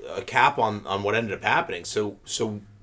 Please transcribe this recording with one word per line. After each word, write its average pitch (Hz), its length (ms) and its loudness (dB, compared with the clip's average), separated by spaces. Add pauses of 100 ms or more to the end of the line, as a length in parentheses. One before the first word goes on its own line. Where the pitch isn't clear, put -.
(140)
a, 95 60 -4
a - 20 -10
cap 135 360 4
on, 107 280 0
on 98 160 -2
what 104 120 0
ended 113 200 -2
up 92 100 -12
happening, 104 400 0
so, 104 400 -2
so 107 360 -4 (220)